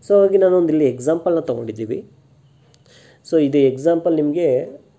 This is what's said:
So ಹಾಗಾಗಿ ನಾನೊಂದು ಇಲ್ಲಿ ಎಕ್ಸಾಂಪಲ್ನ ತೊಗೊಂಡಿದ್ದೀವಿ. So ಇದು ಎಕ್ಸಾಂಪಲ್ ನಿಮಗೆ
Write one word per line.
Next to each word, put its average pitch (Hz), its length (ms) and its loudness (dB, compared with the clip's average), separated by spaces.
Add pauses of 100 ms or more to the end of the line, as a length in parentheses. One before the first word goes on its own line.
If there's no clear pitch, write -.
So 202 60 0
ಹಾಗಾಗಿ 196 240 4
ನಾನೊಂದು 180 320 2
ಇಲ್ಲಿ 156 200 2
ಎಕ್ಸಾಂಪಲ್ನ 160 500 -2
ತೊಗೊಂಡಿದ್ದೀವಿ. 117 680 -8 (1200)
So 165 120 2
ಇದು 143 160 0
ಎಕ್ಸಾಂಪಲ್ 160 580 0
ನಿಮಗೆ 147 640 -2 (200)